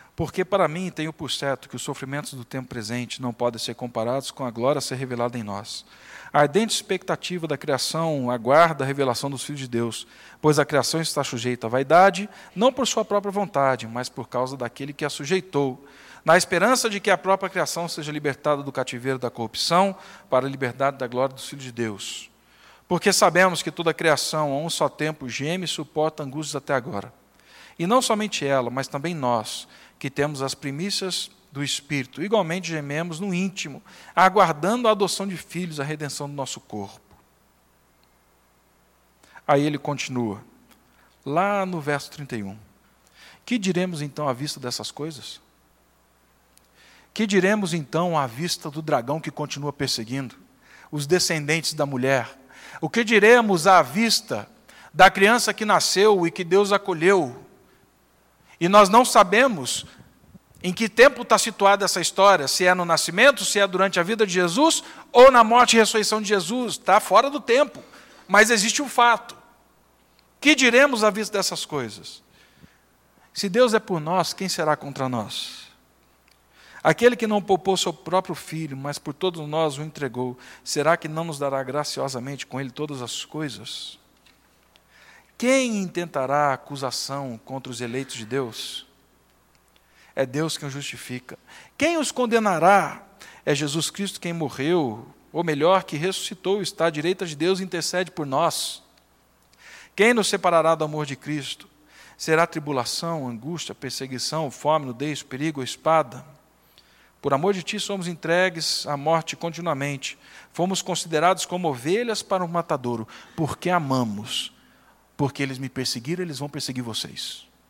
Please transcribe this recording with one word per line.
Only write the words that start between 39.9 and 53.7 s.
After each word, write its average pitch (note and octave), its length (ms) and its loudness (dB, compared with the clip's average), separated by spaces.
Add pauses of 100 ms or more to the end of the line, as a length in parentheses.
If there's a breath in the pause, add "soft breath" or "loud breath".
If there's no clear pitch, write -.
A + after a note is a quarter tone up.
lá F#3+ 400 0
no F3+ 140 -6
verso C#3+ 320 -4
trinta C#3 240 -12
e G#2+ 80 -6
um. G2 140 -10 (880 loud breath)
"Que B3 120 -2
diremos F3+ 440 -2
então D3 260 -6
à C3 60 2
vista C#3 260 -8
dessas B2 320 -8
coisas? D3 480 -12 (1700 soft breath)
Que A3+ 120 -2
diremos G3 480 2
então E3 440 -2
à C#3 100 0
vista D3+ 420 -6
do D3 120 -8
dragão D3 400 0
que C#3+ 100 -8
continua C#3+ 400 -6
perseguindo, B2+ 640 -6 (560 loud breath)
os D3 140 -4
descendentes D#3 680 0
da D#3 120 -2
mulher? C3 520 0 (440 loud breath)
O D#3 80 -2
que A#3 140 0
diremos G#3+ 640 6
à F#3 140 10